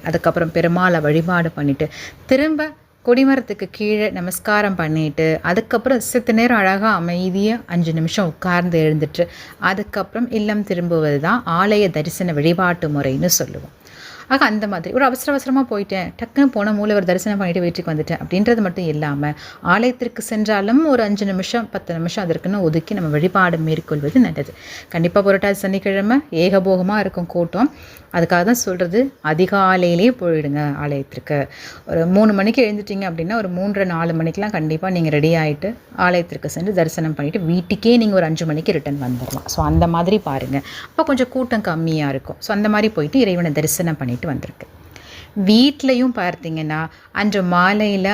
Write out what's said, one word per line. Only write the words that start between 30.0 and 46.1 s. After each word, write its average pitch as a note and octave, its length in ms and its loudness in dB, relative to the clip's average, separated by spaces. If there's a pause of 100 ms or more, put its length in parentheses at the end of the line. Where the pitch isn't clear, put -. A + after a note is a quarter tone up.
போயிடுங்க D3+ 420 0 (140)
ஆலயத்திற்கு. D3 640 -6 (500)
ஒரு E3 200 0
மூணு G#3 260 6
மணிக்கு G3+ 300 2
எழுந்துட்டீங்க G#3 440 -2
அப்படின்னா, E3+ 280 -4
ஒரு G#3 140 -2
மூன்றரை, G3 360 -2
நாலு E3+ 280 -2
மணிக்கெல்லாம் E3 420 -2
கண்டிப்பா D#3 340 -2
நீங்க E3+ 200 0
ரெடி D3 260 2
ஆயிட்டு D#3 340 -2 (280)
ஆலயத்திற்கு F3 520 -2
சென்று F#3 240 -4
தரிசனம் D#3+ 440 0
பண்ணிட்டு D3+ 280 -2
வீட்டுக்கே F#3 520 2
நீங்க G#3+ 180 4
ஒரு F3 140 4
அஞ்சு D#3+ 160 -2
மணிக்கு D#3 320 0
ரிட்டர்ன் C#3+ 260 -4
வந்துடலாம். B2 440 -6
So - 160 -4
அந்த D#3+ 240 4
மாதிரி E3+ 320 2
பாருங்க, C#3 420 -4 (240)
அப்ப - 180 -2
கொஞ்சம் B3+ 300 0
கூட்டம் B3 360 -2
கம்மியா D#3+ 400 0
இருக்கும். - 300 -8
So - 140 -8
அந்த G#3 160 0
மாதிரி G#3+ 200 2
போயிட்டு D#3+ 300 0
இறைவனை F3 320 2
தரிசனம் D#3 480 -2
பண்ணிட்டு B2 140 -4 (100)
வந்திருக்கு. - 440 -8 (800)
வீட்லயும் B3+ 720 4